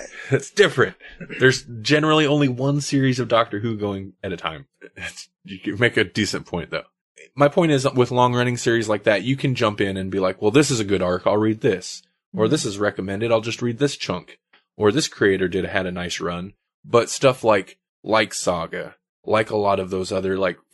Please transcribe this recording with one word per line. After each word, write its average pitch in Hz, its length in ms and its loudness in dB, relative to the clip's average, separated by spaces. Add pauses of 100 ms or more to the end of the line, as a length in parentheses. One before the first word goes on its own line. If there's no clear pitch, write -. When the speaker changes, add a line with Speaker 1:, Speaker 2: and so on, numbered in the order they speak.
(140)
Speaker 1:
<laughs> - 160 -16
That's - 200 -2
different. 131 460 2 (420)
There's 127 260 4 (180)
generally 156 440 4
only 147 220 4
one 135 320 0
series 135 400 2
of 120 80 -4
Doctor 113 320 2
Who 113 160 -4
going 98 380 -6 (100)
at 95 80 -6
a 85 60 -6
time. 78 280 -8 (300)
It's, - 320 -16 (160)
you 95 140 -16
can 107 200 -8
make 117 200 0
a 107 60 2
decent 95 420 -4
point, 82 240 -8
though. 80 140 -6 (500)
My 143 140 4
point 165 240 2
is, 135 200 2
with 127 180 2
long-running 123 460 2
series 117 320 0
like 104 160 0
that, 104 180 2
you 127 140 -2
can 131 180 -2
jump 110 280 0
in 95 160 -2
and 95 120 -6
be 95 100 -2
like, 95 200 -2
"Well, 107 100 4
this 139 200 4
is 120 100 0
a 107 40 -2
good 98 180 0
arc. 90 240 0
I'll 101 100 4
read 107 240 0
this." 95 420 -2 (320)
Or, 90 120 2
Speaker 2:
Mm-hmm. 87 60 0
Speaker 1:
"This 147 120 0
is 101 140 -6
recommended. 101 520 -4
I'll 113 120 4
just 113 180 -6
read 120 180 -4
this 139 180 0
chunk." - 420 -8 (400)
Or, 107 120 4
"This 143 180 -2
creator 95 400 2
did, 90 180 -4
had 95 200 -2
a 90 60 -6
nice 90 260 -8
run." 87 360 -8 (300)
But 117 260 2
stuff 131 340 0
like, 104 340 2 (240)
like 107 300 0
Saga, 85 600 -4 (300)
like 110 260 0
a 110 60 -2
lot 101 240 2
of 92 100 -8
those 92 200 -4
other, 95 280 -2
like, 92 200 -2 (160)